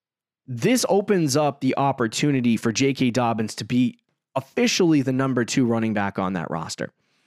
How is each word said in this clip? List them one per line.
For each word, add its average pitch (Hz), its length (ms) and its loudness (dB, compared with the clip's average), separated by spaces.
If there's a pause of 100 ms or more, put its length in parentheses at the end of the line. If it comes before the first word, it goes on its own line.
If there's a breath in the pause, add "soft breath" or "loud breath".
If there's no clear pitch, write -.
(480)
this 160 400 0
opens 185 480 0
up 147 240 0
the 131 160 0
opportunity 131 800 0
for 117 160 0
J 139 200 2
K 131 180 0
Dobbins 113 440 -2
to - 100 -10
be 123 340 0 (360)
officially 160 680 2
the 131 100 -2
number 127 320 0
two 131 200 0
running 113 300 0
back 101 240 -2
on 95 140 -2
that 87 180 -6
roster. - 400 -8 (360 soft breath)